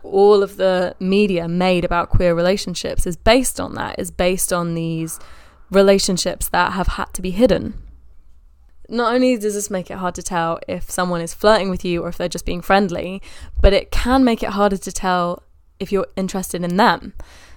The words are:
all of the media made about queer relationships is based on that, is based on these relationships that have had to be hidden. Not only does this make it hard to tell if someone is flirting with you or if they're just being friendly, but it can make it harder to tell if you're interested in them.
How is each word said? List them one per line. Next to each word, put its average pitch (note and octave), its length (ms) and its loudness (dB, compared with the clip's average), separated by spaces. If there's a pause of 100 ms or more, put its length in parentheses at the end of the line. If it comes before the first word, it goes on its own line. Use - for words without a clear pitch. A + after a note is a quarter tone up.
all G3+ 360 4
of G3 160 -2
the F#3 440 0
media F#3+ 480 0
made F3+ 360 2
about F3 260 -2
queer F3+ 220 4
relationships F3+ 760 -2
is E3+ 80 -6
based A#3+ 420 0
on - 160 -6
that, - 240 -8
is F3 140 -8
based F#3 400 -2
on E3+ 220 -2
these E3 440 -6 (540)
relationships G3 800 2
that F3+ 240 0
have F#3 120 -2
had - 280 -4
to F#3+ 80 -8
be F#3 100 -4
hidden. G3 500 0 (1040)
Not A#3 240 0
only B3+ 240 4
does G#3 180 -2
this G3+ 140 -6
make F#3 220 -6
it G3 80 -10
hard F3+ 160 -2
to F3+ 80 -10
tell E3 460 -2
if F3+ 200 -6
someone F3+ 320 -2
is E3+ 140 -8
flirting G#3 360 4
with F3+ 140 -6
you E3+ 200 -2
or E3+ 40 -6
if F3 100 -8
they're F3 100 -2
just - 180 -8
being F3 160 -4
friendly, F#3+ 580 0 (400)
but G3 120 8
it - 180 0
can C4 320 2
make A#3 220 2
it G#3 60 -4
harder G3+ 260 2
to F#3 160 -10
tell F3+ 500 -2 (380)
if F#3 100 -8
you're F#3+ 160 0 (100)
interested F#3 460 -6
in F3 140 -2
them. G3 380 2 (420)